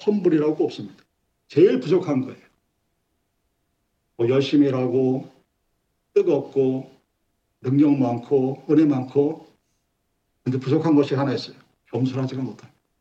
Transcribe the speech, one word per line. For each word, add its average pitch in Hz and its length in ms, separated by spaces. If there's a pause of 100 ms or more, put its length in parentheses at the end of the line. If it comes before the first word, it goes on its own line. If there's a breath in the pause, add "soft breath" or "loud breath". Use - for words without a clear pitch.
험블이라고 165 520
꼽습니다. - 480 (440)
제일 196 320
부족한 147 420
거예요. - 160 (1800)
뭐, 120 120
열심히 139 400
일하고 127 600 (840)
뜨겁고 139 760 (720)
능력 143 380
많고 131 720
은혜 156 140
많고, 143 600 (960)
근데 127 160
부족한 156 360
것이 143 200
하나 131 200
있어요. - 220 (340)
겸손하지가 127 500
못합니다. - 400 (200)